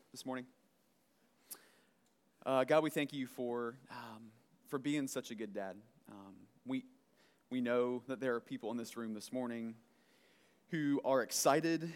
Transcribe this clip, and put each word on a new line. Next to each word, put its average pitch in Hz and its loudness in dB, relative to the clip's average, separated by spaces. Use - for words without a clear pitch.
this - -14
morning? 127 -4
Uh, 131 4
God, 151 6
we 156 0
thank 147 0
you 131 -4
for, 120 -4
um, 117 -14
for 143 -2
being 143 0
such - -6
a 120 -8
good 104 -6
dad. 95 -4
Um, 98 -16
we, 127 -2
we 127 0
know 123 4
that 127 -4
there 127 2
are 117 -2
people 117 -6
in 120 -2
this 117 -8
room 113 -4
this 104 -10
morning 117 -4
who 143 2
are 131 6
excited 160 4